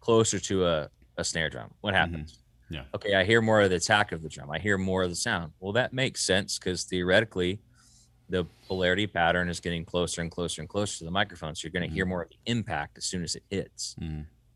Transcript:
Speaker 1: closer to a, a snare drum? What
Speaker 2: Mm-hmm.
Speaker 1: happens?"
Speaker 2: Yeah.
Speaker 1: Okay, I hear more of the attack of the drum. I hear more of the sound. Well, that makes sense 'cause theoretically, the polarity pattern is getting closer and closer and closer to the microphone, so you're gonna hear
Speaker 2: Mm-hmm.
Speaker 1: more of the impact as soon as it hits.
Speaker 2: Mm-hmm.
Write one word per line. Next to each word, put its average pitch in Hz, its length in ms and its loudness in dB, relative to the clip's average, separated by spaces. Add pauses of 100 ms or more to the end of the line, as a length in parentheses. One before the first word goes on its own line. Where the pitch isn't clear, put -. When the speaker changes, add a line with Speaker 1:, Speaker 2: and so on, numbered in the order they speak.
Speaker 1:
closer 113 400 4
to 92 260 2
a, 78 240 0 (280)
a 87 60 -2
snare 80 260 -2
drum? 57 320 -14
What 104 180 -2
Speaker 2:
Mm-hmm. 82 220 0
Speaker 1:
happens?" - 200 -16 (260)
Speaker 2:
Yeah. 71 180 -8 (100)
Speaker 1:
Okay, 101 180 0
I 95 100 6
hear 113 180 6
more 110 200 6
of 98 80 6
the 90 60 2
attack 104 360 4
of 82 100 -8
the 78 80 -8
drum. 73 200 -14
I 80 100 -4
hear 98 180 2
more 92 260 2
of 87 60 0
the 85 60 -6
sound. 85 440 -2
Well, 98 140 -6
that 120 200 2
makes 131 300 -2
sense 95 340 0
'cause 92 260 -4
theoretically, 92 800 2 (640)
the 90 180 0 (220)
polarity 92 380 2
pattern 87 420 2
is 85 120 -4
getting 85 240 -4
closer 87 380 -2
and 82 80 -4
closer 85 320 -6
and - 60 -12
closer 104 300 -4
to 82 60 -14
the 82 60 -8
microphone, 87 440 -2
so - 120 -10
you're 76 60 -10
gonna 87 160 -2
hear 90 160 -2
Speaker 2:
Mm-hmm. - 20 -2
Speaker 1:
more 90 160 -2
of 80 80 -10
the - 160 -20
impact 85 520 -4
as - 80 -8
soon 90 180 -4
as - 120 -6
it - 140 -16
hits. - 500 -8
Speaker 2:
Mm-hmm. 78 220 -8 (340)